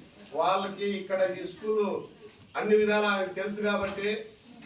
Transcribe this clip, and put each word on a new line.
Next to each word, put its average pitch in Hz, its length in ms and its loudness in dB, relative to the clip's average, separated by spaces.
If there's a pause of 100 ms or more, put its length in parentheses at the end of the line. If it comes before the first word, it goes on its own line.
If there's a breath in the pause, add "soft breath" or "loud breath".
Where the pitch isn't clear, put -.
(340)
వాళ్ళకి 196 560 0
ఇక్కడ 185 520 0
ఈ - 40 -6
స్కూలు 208 640 -2 (480)
అన్ని 214 200 4
విధాలా 208 320 4
ఆయనకు 190 260 0
తెలుసు 208 280 -4
కాబట్టి, 202 640 0 (420)